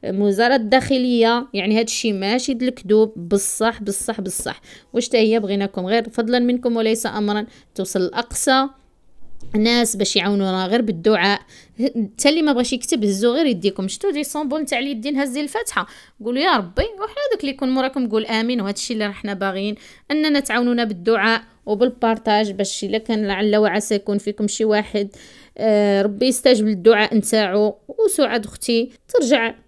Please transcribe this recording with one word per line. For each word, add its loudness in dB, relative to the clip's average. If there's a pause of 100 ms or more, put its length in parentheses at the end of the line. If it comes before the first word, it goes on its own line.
من -2
وزاره 4
الداخليه. 2
يعني 0
هاد 2
الشيء -2
ماشي -2
د -4
الكذوب، 2
بصح، -2
بصح، -6
بصح. -8 (320)
واش -2
تا 2
هي 4
بغيناكم -4
غير 0
فضلا 0
منكم 0
وليس 0
امرا -4 (280)
توصل -4
لاقصى 0 (880)
ناس 2
باش -2
يعاونونا 0
غير 0
بالدعاء. 0 (400)
حتى -2
اللي 2
ما 2
بغاش 0
يكتب، -2
هزوا 2
غير 2
يديكم. -2
شفتوا -4
دي -4
سامبول -4
تاع -2
اليدين -4
هزي -4
الفاتحه، -6 (380)
قولوا: -2
"يا 2
ربي". -2
وحنا -6 (100)
داك -2
اللي -4
يكون -4
موراكم -2
قول: -2
"امين". -2
وهذا -4
الشيء -8
اللي -2
رحنا -8
باغيين، -4 (360)
اننا 2
تعاونونا 0
بالدعاء 0 (240)
وبالبارطاج، 2
باش -4
الا -2
كان -2
لعل 2
وعسى 2
يكون -2
فيكم -4
شي -2
واحد، 0 (500)
آه، 4
ربي 2
يستجب 4
للدعاء 4
نتاعو، 2 (120)
وسعاد 0
اختي -2 (180)
ترجع 2 (140)